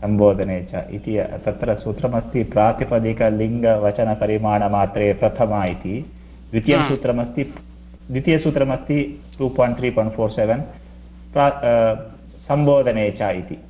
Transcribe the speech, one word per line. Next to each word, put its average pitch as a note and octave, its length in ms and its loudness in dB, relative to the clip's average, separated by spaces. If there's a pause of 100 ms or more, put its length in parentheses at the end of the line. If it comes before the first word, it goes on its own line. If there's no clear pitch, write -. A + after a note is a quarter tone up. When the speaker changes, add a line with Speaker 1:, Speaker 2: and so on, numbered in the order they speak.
Speaker 1:
सम्बोधने G2 600 2
च F2+ 120 -12
इति G#2 440 -6
तत्र G#2 560 -4
सूत्रमस्ति, A#2 720 -2
प्रातिपदिकलिङ्गवचनपरिमाणमात्रे G#2+ 2750 2
प्रथमा G#2 520 0
इति। F#2 480 -6 (380)
द्वितीयं A#2 280 2
Speaker 2:
हा। D3 100 2
Speaker 1:
सूत्रमस्ति, B2+ 680 -2 (560)
द्वितीयसूत्रमस्ति C#3+ 1120 0 (160)
टु C3+ 100 0
पायिण्ट् B2 300 0
त्री B2 120 0
पायिण्ट् A2 260 -2
फोर् A2 140 0
सेवेन्, A2+ 320 0 (680)
प्रा-, C#3+ 200 4
अ, A#2 420 2 (540)
सम्बोधने C3+ 600 2
च A2+ 120 -6
इति F2+ 460 -6